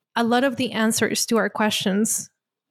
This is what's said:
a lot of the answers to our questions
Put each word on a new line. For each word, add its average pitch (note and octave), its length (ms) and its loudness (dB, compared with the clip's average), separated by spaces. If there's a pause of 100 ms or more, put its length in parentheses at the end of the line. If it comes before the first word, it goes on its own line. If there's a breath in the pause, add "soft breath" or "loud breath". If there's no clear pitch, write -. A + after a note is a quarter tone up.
(140)
a A#3 100 0
lot A#3+ 200 2
of C#4 120 0
the B3+ 160 -4
answers - 540 0
to A#3 100 0
our G3+ 140 0
questions G#3+ 800 -2 (400)